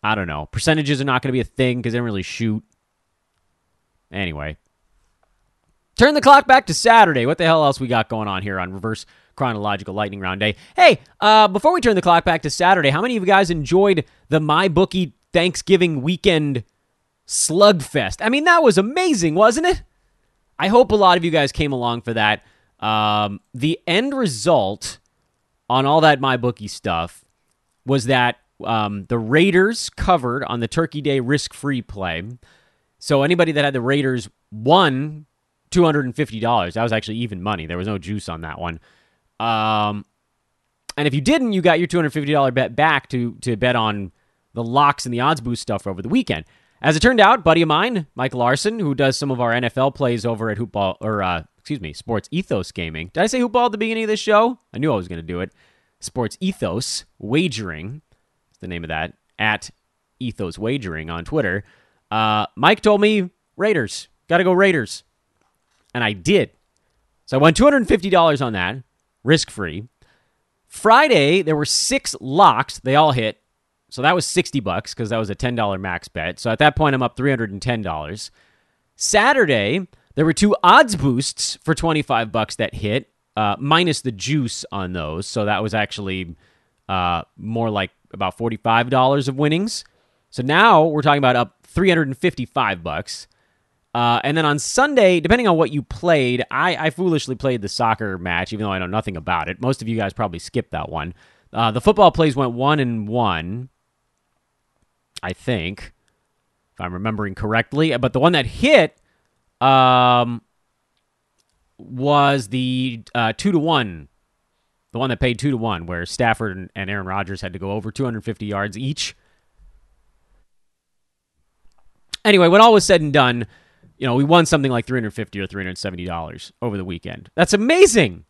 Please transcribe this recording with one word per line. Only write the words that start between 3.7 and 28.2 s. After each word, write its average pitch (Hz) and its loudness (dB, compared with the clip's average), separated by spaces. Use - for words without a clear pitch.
Anyway. 78 -8
Turn 294 6
the 294 4
clock 277 8
back 262 6
to 165 -2
Saturday. 196 6
What 147 0
the 175 0
hell 160 4
else 139 2
we 131 -6
got 117 0
going 110 -4
on 95 -4
here 98 -6
on 92 -6
Reverse 107 -8
Chronological 101 -4
Lightning 101 -6
Round 92 -4
Day? 107 0
Hey, 320 6
uh, 214 6
before 208 2
we 359 0
turn 226 2
the 180 0
clock 170 4
back 165 0
to 147 -4
Saturday, 175 4
how 151 0
many 240 -2
of 202 -2
you 180 -2
guys 190 4
enjoyed 170 2
the 156 2
MyBookie 165 0
Thanksgiving 180 2
weekend 151 0
slugfest? 156 2
I 220 -2
mean, 285 -2
that 339 4
was 208 6
amazing, 226 0
wasn't 226 4
it? 359 0
I 180 0
hope 226 2
a 214 2
lot 185 4
of 165 -4
you 170 0
guys 147 0
came 147 -2
along 120 -4
for 117 -6
that. 107 2
Um, 107 -2
the 147 -4
end 240 -2
result 127 0
on 131 2
all 147 4
that 151 4
MyBookie 123 -4
stuff 85 -6
was 127 0
that, 123 0